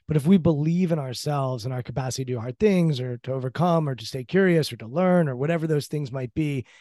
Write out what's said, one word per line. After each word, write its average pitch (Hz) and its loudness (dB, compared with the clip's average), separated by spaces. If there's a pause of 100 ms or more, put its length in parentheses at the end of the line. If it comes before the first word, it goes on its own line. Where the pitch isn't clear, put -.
But 151 0
if 139 0
we 196 8
believe 165 2
in 165 0
ourselves 131 -4
and 127 -6
our 123 -6
capacity 131 -6
to 123 -6
do 117 -4
hard 123 -8
things 170 4
or 123 -6
to 127 -8
overcome 151 0
or 131 -4
to 113 -12
stay 131 -8
curious 170 2
or 113 -12
to 110 -14
learn 175 2
or 127 -4
whatever 156 -2
those 151 0
things 147 -6
might 131 -6
be, 147 -2 (160)